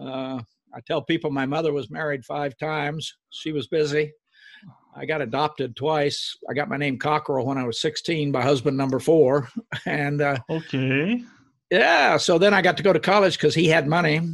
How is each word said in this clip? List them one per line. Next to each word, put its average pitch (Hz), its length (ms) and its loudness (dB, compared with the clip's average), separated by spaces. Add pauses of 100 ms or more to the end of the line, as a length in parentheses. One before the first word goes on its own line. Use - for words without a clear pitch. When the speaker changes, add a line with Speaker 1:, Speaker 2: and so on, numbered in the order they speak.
Speaker 1:
Uh, 131 400 -8 (340)
I 131 120 -16
tell 165 160 -2
people 165 280 -2
my 139 160 -2
mother 151 260 -2
was 139 180 -6
married 147 340 -6
five 143 320 -8
times. 156 560 -6 (180)
She - 220 -10
was 143 140 -4
busy. 151 460 0 (800)
I - 120 -12
got 156 160 -2
adopted 135 520 -4
twice. 147 640 -2 (120)
I 123 60 -6
got 143 140 -2
my 139 80 -4
name 139 220 -2
Cockrell 147 480 0
when 135 120 -2
I 127 60 -2
was 117 160 -4
sixteen 156 500 -2
by 131 120 0
husband 135 340 2
number 135 240 0
four. 143 480 4 (180)
<laughs> - 200 -8
And, 147 360 -2
uh, 143 160 0 (100)
Speaker 2:
Okay. 160 760 -2 (460)
Speaker 1:
yeah, 151 480 4
so 170 200 4
then 202 160 4
I 196 80 4
got 175 140 2
to - 60 -6
go 196 100 4
to 160 80 2
college 190 380 4
'cause 151 160 2
he 160 120 2
had 160 220 4
money, 160 320 2 (140)